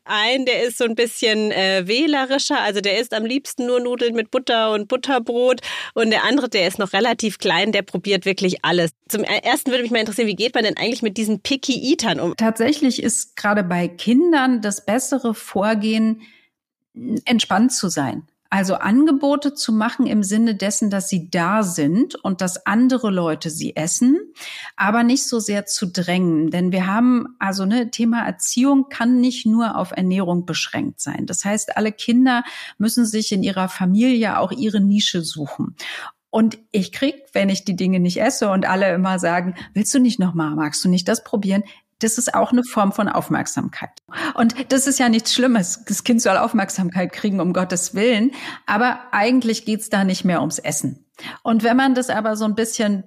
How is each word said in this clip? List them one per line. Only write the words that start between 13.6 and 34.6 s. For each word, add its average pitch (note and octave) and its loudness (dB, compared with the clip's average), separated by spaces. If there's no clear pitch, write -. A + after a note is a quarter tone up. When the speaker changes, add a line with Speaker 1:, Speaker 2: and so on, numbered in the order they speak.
Speaker 2:
bei F3 0
Kindern C4 2
das G#3 -4
bessere A#3+ -2
Vorgehen, A3 0
entspannt A3+ 2
zu - -2
sein. C#3+ -4
Also G3 0
Angebote C#4 2
zu A#3+ -2
machen A3 0
im G#3+ 2
Sinne G#3+ 2
dessen, G3+ -2
dass G3 -2
sie F3 -2
da F#3 2
sind E3+ 0
und F#3+ -4
dass F3+ -4
andere A#3 2
Leute E3 -2
sie D#3 -8
essen, A#3+ 2
aber G#3+ 2
nicht A#3+ 2
so A#3 -2
sehr G3+ -2
zu - -4
drängen. F3 0
Denn F3+ 0
wir F#3 0
haben, A#3+ 2
also, F#3+ -2
ne, A#3 0
Thema A#3 0
Erziehung C4+ 0
kann B3 2
nicht B3 0
nur A3+ 2
auf F3+ -4
Ernährung F3+ 0
beschränkt - -6
sein. - -6
Das - -6
heißt, G#3 -4
alle G#3+ 0
Kinder A#3+ 2
müssen - 2
sich G#3+ -2
in G3 0
ihrer F#3 -2
Familie A3 2
auch - 0
ihre G#3+ 0